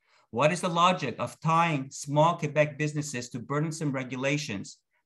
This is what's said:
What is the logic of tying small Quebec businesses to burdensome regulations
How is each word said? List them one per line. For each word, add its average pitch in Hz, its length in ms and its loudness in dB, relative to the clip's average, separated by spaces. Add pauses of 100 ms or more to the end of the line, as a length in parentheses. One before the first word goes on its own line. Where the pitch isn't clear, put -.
(340)
What 143 200 4
is 170 80 -4
the 185 80 0
logic 170 500 2
of - 220 -6
tying 160 500 2
small 151 460 2
Quebec 147 400 0
businesses 147 540 -4
to 127 80 -8
burdensome 151 520 -4
regulations 131 840 -4 (280)